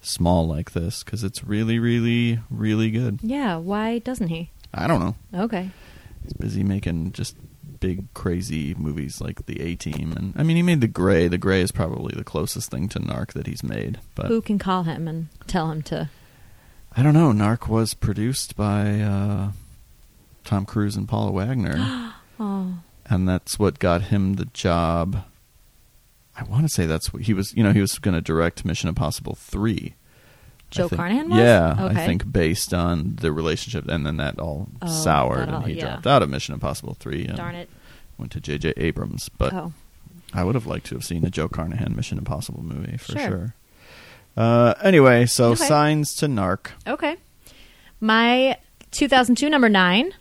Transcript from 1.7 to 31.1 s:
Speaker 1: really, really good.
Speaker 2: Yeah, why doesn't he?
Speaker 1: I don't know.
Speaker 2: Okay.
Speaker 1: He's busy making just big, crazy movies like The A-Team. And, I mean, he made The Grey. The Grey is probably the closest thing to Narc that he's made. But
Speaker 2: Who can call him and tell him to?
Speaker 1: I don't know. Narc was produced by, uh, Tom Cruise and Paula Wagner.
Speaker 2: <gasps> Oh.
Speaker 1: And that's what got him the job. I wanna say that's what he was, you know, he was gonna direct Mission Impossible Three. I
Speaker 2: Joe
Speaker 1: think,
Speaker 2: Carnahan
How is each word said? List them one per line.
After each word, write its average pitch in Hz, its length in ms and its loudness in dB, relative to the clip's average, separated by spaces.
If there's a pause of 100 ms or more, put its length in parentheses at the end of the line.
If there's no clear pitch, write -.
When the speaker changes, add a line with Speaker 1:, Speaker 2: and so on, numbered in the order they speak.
Speaker 1:
really, 117 600 2 (100)
really 110 400 0
good. 113 320 -2
Speaker 2:
Yeah, 233 340 -2
why 214 420 -2
doesn't 233 300 -6
he? 165 220 -6 (220)
Speaker 1:
I - 140 -4
don't 147 140 2
know. 92 140 -2 (300)
Speaker 2:
Okay. 190 260 -6 (520)
Speaker 1:
He's - 120 -12
busy 101 300 -4
making 92 480 -2
just - 240 -8 (440)
big, 95 340 -4
crazy 85 640 -4
movies 76 420 -6
like - 260 -10
The - 140 -10
A-Team. 80 560 -6
And, 95 200 -6
I - 60 0
mean, 165 140 2
he 170 60 4
made 175 200 4
The 113 60 4
Grey. 90 400 4
The 90 100 0
Grey 95 240 2
is 90 100 0
probably - 420 -4
the - 100 -8
closest - 460 -6
thing 78 200 -4
to - 100 -8
Narc - 320 -6
that - 140 -8
he's - 160 -8
made. 53 360 -6 (160)
But - 120 -6
Speaker 2:
Who 226 160 2
can 208 160 -2
call 185 260 -2
him 165 240 -6
and 160 200 -8 (180)
tell 160 240 -2
him 156 140 -6
to? 156 240 -6 (880)
Speaker 1:
I 120 60 2
don't 147 120 6
know. 160 180 8
Narc 104 360 2
was 110 260 0
produced 110 640 -4
by, 104 440 0
uh, 101 520 -2 (920)
Tom 98 220 0
Cruise 104 300 0
and 101 120 -4
Paula 107 240 0
Wagner. 131 880 -2
Speaker 2:
<gasps> - 20 -20 (200)
Oh. 190 360 -4 (260)
Speaker 1:
And 92 240 0
that's - 300 -2
what 98 200 2
got 87 260 2
him 98 320 2
the - 100 -4
job. 85 800 0 (1080)
I - 100 -12
wanna 131 260 0
say 87 160 0
that's 80 260 -2
what 80 120 -8
he 107 100 2
was, 95 200 -4
you 117 80 2
know, 101 120 6
he 101 80 6
was - 160 -2
gonna 85 240 0
direct 82 420 0
Mission 85 240 -2
Impossible - 460 -4
Three. - 580 -4
I - 20 -20 (760)
Speaker 2:
Joe 175 180 -2
Speaker 1:
think, - 100 -2
Speaker 2:
Carnahan 208 300 0